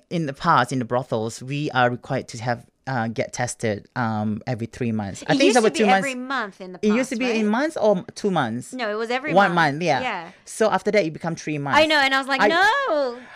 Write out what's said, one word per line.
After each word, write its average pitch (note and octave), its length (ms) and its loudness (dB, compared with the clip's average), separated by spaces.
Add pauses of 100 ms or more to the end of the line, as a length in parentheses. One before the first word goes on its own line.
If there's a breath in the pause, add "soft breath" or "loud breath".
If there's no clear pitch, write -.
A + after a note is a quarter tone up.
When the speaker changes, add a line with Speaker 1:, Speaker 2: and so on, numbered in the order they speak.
Speaker 1:
in E3 160 -2
the C#3 80 -6
past, D3 380 4
in C3+ 80 -2
the A#2+ 60 -2
brothels, A#2 560 -2
we C#3+ 300 -6
are B2 180 4
required B2 400 -6
to - 100 -12
have, A#2+ 260 -4 (220)
uh, B2 200 -2
get A#2 260 -4
tested, A2 640 -4
um, A2 520 -2
every A#2 200 -4
three A#2 240 -4
months. G2+ 360 -6
I - 60 2
Speaker 2:
It C#4 40 2
Speaker 1:
think - 20 2
it's C4+ 60 4
Speaker 2:
used G4 100 6
to B3 40 6
Speaker 1:
over A3 100 6
Speaker 2:
be E4 100 -4
Speaker 1:
two A3 60 4
Speaker 2:
every G3 300 4
Speaker 1:
months. B3 440 -6
Speaker 2:
month - 20 -14
in F#3 120 -12
the F3+ 80 -14
Speaker 1:
It G#3+ 140 2
used B3+ 140 0
to B3+ 60 -4
Speaker 2:
past, A3 40 -4
Speaker 1:
be B3+ 80 -2
Speaker 2:
right? A3+ 80 0
Speaker 1:
in A3 120 2
months C4 300 0
or G3+ 260 2 (120)
two G3+ 160 -2
months? B2+ 420 -2
Speaker 2:
No, B3 160 -4
it G#3 60 -2
was A3+ 140 -4
every B3+ 240 -2
Speaker 1:
One F#3+ 200 6
Speaker 2:
month. D#3+ 220 4
Speaker 1:
month, E3 80 -6
yeah. D#3+ 180 2
Speaker 2:
Yeah. F#3+ 300 -6 (140)
Speaker 1:
So - 260 0
after G3 200 0
that, G3+ 140 4
it D#3+ 80 -4
become E3 220 -6
three D#3 220 -6
months. C#3+ 220 0
Speaker 2:
I D#4+ 60 6
know, D#4 120 2
and C4+ 160 2
I C4+ 60 2
was C4+ 80 -6
like, C4+ 140 0
Speaker 1:
I, G#3 60 4
Speaker 2:
"No, E4+ 720 0 (160)